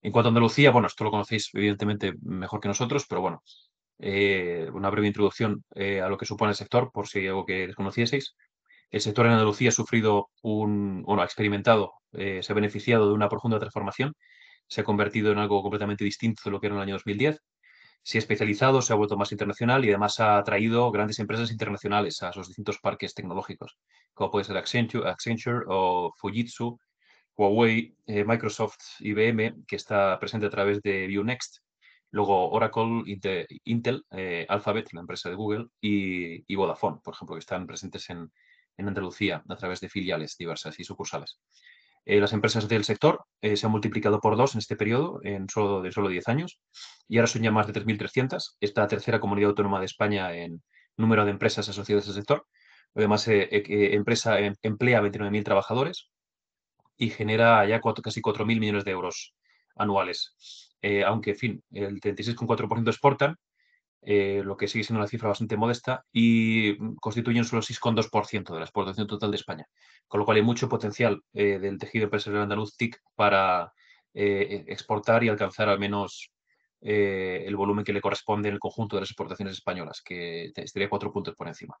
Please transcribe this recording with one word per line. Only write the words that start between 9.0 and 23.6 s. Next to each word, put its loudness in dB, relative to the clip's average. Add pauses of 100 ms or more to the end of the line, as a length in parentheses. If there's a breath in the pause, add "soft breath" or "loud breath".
sector 4
en 8
Andalucía 4
ha 4
sufrido 2 (120)
un, -2
bueno, 2
ha 2
experimentado, 2 (200)
eh, -6
se -6
ha 0
beneficiado 4
de 6
una 2
profunda 0
transformación, -4 (540 soft breath)
se -6
ha -2
convertido 2
en 2
algo 2
completamente -4
distinto -2
de -2
lo -4
que -2
era -2
en -2
el -4
año -4
dos -10
mil -2
diez, 2 (600 soft breath)
se -6
ha 2
especializado, 2
se 0
ha 4
vuelto 0
más -2
internacional 0
y 4
además 2
ha 6
atraído 2
grandes -2
empresas -4
internacionales -2
a -6
sus -12
distintos -8
parques -4
tecnológicos, -10 (360 soft breath)